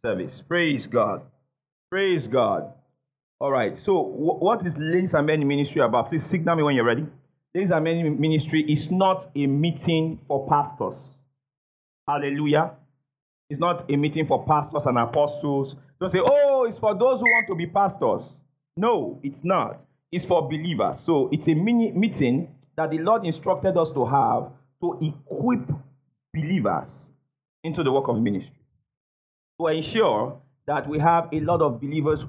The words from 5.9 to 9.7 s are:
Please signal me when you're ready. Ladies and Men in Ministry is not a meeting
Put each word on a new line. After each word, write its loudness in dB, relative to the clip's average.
Please -4
signal 0
me 2
when 2
you're 2
ready. 2
Ladies 0
and 2
Men 0
in -2
Ministry 2
is -2
not 2
a 0
meeting 0